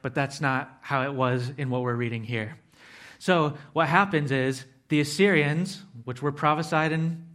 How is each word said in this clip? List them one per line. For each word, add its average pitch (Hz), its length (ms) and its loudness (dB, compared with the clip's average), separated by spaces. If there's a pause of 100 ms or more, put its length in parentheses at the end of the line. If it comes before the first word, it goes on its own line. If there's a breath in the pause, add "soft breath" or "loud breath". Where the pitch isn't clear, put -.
but 127 140 -6
that's 139 260 -2
not 135 400 -2
how 135 220 -2
it 139 100 -4
was 127 440 0
in 139 140 -4
what 123 120 -2
we're 123 140 -2
reading 117 260 -4
here. 110 340 -6 (600 loud breath)
So 156 400 2 (140 loud breath)
what 156 160 2
happens 170 420 2
is 131 340 0 (260)
the 151 100 4
Assyrians, 156 840 2 (220)
which 123 180 -8
were 147 80 0
prophesied 156 600 0
in 165 420 -2